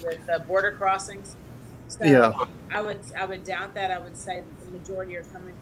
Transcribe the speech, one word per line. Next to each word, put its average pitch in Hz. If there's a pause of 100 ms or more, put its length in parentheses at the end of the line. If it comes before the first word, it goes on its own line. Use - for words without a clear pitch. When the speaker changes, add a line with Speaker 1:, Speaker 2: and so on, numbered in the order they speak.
Speaker 1:
with 165
the 165
border 190
crossings. - (540)
So -
Speaker 2:
Yeah. 123 (380)
Speaker 1:
I 208
would, 208 (200)
I 190
would 185
doubt 190
that. 190
I 180
would 175
say 180
that -
the 180
majority 185
are 170
coming 151